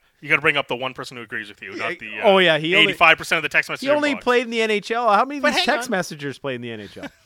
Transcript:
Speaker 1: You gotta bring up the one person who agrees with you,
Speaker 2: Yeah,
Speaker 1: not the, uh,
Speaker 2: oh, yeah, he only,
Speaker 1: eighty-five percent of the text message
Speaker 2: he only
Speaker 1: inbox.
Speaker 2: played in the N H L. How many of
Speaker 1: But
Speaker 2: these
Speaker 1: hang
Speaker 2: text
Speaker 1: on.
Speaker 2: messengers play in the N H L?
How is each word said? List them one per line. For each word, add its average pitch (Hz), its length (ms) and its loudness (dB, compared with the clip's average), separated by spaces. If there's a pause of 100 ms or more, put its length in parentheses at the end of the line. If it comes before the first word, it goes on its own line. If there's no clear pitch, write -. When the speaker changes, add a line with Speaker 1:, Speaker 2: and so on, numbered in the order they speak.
(200)
Speaker 1:
You 151 80 -14
gotta 147 140 0
bring 147 160 2
up 139 100 -4
the 131 80 -4
one 127 160 -6
person 131 240 -14
who 120 60 -14
agrees 107 260 -10
with 101 140 -20
you, - 100 -12
Speaker 2:
Yeah, - 160 -8
Speaker 1:
not 175 100 -8
the, 214 200 -12
uh, 214 60 -4
Speaker 2:
oh, 202 120 8
yeah, 170 220 4
he 160 160 -2
only, 165 160 6
Speaker 1:
eighty-five 165 260 6
percent 165 220 -2
of 156 60 -4
the 147 40 -4
text 156 220 0
message 170 180 -4
Speaker 2:
he - 20 0
only 294 240 2
Speaker 1:
inbox. 202 60 -8
Speaker 2:
played 247 240 0
in 233 60 -10
the 233 100 -2
N 220 100 0
H 208 200 -2
L. 233 180 0
How 208 160 4
many 285 140 -6
of 262 40 -4
Speaker 1:
But 285 100 2
Speaker 2:
these - 80 -2
Speaker 1:
hang 359 40 0
Speaker 2:
text 285 240 -2
Speaker 1:
on. 240 40 -4
Speaker 2:
messengers 147 460 -6
play 139 160 -6
in 120 60 -8
the 120 100 -10
N 110 100 -10
H 101 180 -16
L? 160 80 -12 (200)